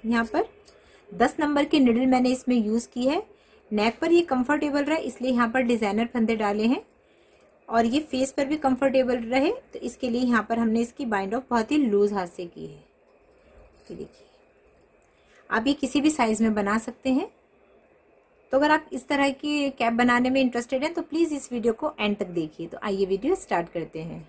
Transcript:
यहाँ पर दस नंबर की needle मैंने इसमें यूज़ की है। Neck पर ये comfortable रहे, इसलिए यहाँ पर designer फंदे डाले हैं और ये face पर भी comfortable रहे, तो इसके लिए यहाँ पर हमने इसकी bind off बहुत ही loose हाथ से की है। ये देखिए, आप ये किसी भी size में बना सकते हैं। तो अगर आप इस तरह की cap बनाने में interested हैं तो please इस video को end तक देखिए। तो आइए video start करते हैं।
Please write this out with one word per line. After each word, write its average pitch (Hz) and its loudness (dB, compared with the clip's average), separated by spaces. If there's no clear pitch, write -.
यहाँ 233 0
पर 339 -2
दस 214 0
नंबर 294 2
की 302 2
needle 247 4
मैंने 254 4
इसमें 254 0
यूज़ 220 0
की 247 -2
है। 349 0
Neck 214 0
पर 330 0
ये 339 6
comfortable 285 0
रहे, 311 0
इसलिए 254 -4
यहाँ 240 2
पर 262 0
designer 226 0
फंदे 226 0
डाले 214 0
हैं 302 0
और 233 2
ये 247 2
face 262 -2
पर 277 -2
भी 302 -2
comfortable 262 2
रहे, 254 0
तो - -10
इसके 240 -6
लिए 240 0
यहाँ 233 2
पर 233 0
हमने 226 2
इसकी 240 -6
bind 196 -2
off 262 -6
बहुत 233 0
ही 302 2
loose 208 2
हाथ 185 -4
से 180 -12
की 160 -16
है। 151 -18
ये 170 -12
देखिए, - -16
आप 226 0
ये 285 2
किसी 277 -2
भी 302 4
size 220 0
में 220 2
बना 208 0
सकते 240 -6
हैं। 294 0
तो 262 4
अगर 294 4
आप 311 2
इस - -8
तरह 277 2
की 294 -2
cap 233 -2
बनाने 240 2
में 262 2
interested 254 -2
हैं 330 -4
तो 339 -4
please 320 0
इस 269 -8
video 233 0
को 302 -4
end 208 0
तक 190 -6
देखिए। 165 -6
तो - -14
आइए 196 0
video 202 0
start 175 -4
करते 160 -8
हैं। 160 -12